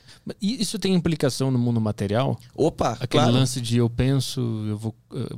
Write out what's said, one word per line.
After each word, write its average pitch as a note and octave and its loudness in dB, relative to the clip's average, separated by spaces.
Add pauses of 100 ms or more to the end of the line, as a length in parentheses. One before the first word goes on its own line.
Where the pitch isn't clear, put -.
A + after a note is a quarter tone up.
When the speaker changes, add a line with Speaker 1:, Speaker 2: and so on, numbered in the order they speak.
(240)
Speaker 1:
Mas - -10
e A#3 -2
isso G#3 -4
tem F#3+ 0
implicação D3+ 0
no B2+ 2
mundo A#2+ 2
material? A2 0 (160)
Speaker 2:
Opa, D3 0
Speaker 1:
Aquele A#2+ -6 (160)
Speaker 2:
claro. A#2+ 4
Speaker 1:
lance C3 2
de A#2 0
eu A#2 4
penso, B2+ 0 (280)
eu G#2 -4
vou, A2 -6 (180)
eh, - -8